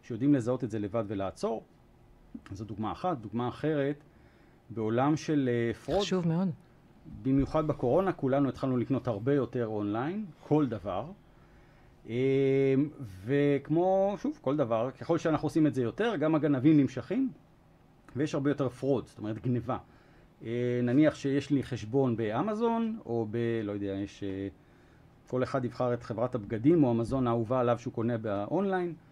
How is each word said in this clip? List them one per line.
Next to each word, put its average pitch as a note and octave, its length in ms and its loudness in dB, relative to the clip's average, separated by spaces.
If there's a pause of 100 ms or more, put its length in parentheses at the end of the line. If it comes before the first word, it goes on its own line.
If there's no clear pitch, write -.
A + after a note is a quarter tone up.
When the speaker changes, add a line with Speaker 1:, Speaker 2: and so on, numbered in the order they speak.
Speaker 1:
שיודעים B2+ 320 2
לזהות B2+ 300 0
את A2 60 -4
זה A2 80 -4
לבד G#2 280 -2
ולעצור. G2+ 580 -4 (880)
זו G2+ 120 -10
דוגמה G#2 280 -6
אחת. E3+ 260 -4
דוגמה A2+ 300 -4
אחרת, D3 560 -2 (680)
בעולם A#2 460 2
של, D3 360 0
אה, A#2 220 0
פרוד, E3 260 -2
Speaker 2:
חשוב F#3 280 0
מאוד. F3 200 2 (720)
Speaker 1:
במיוחד C#3 440 2
בקורונה, D3 460 2
כולנו C#3+ 360 2
התחלנו B2+ 280 -2
לקנות A#2+ 320 0
הרבה A#2 260 0
יותר B2 320 0
אונליין, A2 580 -2 (240)
כל D3+ 180 4
דבר. G2+ 380 -4 (1040)
אה, C3+ 680 2 (500)
וכמו, D3+ 920 2
שוב, D4 240 -4
כל C#3 140 0
דבר, A#2 340 0 (100)
ככל E3 180 0
שאנחנו D#3 280 0
עושים D3+ 200 4
את B2 80 2
זה B2+ 80 2
יותר, G3 340 0
גם D#3 180 2
הגנבים D3 420 4
נמשכים, F3+ 540 2 (840)
ויש D3 180 0
הרבה C#3+ 160 0
יותר C#3 180 0
פרוד, B2+ 380 0
זאת - 120 -20
אומרת, G#2+ 240 -6
גניבה. A#2+ 360 0 (680)
אה, B2 380 -2
נניח C#3 320 4
שיש C#3 360 -2
לי C#3 120 4
חשבון A#2+ 540 0
באמזון, A3 880 0
או A#2 240 -2
ב-, A#2 340 0
לא G2+ 80 -4
יודע, G2+ 200 -4
יש, G2 300 -6
אה, G2 260 -4 (800)
כל B2+ 140 -2
אחד B2+ 220 -2
יבחר A#2+ 300 -2
את A#2+ 80 -4
חברת A#2 320 -4
הבגדים A#2+ 500 2
או B2 60 4
המזון A#2 360 0
האהובה A#2 340 0
עליו A#2+ 180 2
שהוא A#2+ 140 -8
קונה A#2 260 -2
באונליין. E3 760 -2 (180)